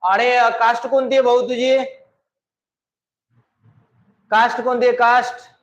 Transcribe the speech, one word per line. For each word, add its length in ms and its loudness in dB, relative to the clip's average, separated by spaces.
आणि, 280 0
अ, 180 2
कास्ट 380 -2
कोणती 280 0
आहे 80 2
भाऊ 200 2
तुझी? 360 -2
कास्ट 300 0
कोणती 280 0
आहे, 80 0
कास्ट? 380 2